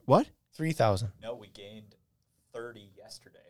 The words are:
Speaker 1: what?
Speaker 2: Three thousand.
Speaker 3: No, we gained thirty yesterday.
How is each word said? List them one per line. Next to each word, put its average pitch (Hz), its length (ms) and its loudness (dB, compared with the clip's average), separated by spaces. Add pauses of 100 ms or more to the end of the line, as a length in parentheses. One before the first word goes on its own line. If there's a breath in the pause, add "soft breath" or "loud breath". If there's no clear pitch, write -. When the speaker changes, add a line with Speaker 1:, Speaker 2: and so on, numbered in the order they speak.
Speaker 1:
what? 180 220 6 (260)
Speaker 2:
Three 160 200 -4
thousand. 104 360 2 (140)
Speaker 3:
No, 117 100 -8
we 107 140 -14
gained 104 480 -20 (580)
thirty 117 420 -14
yesterday. - 440 -20 (100)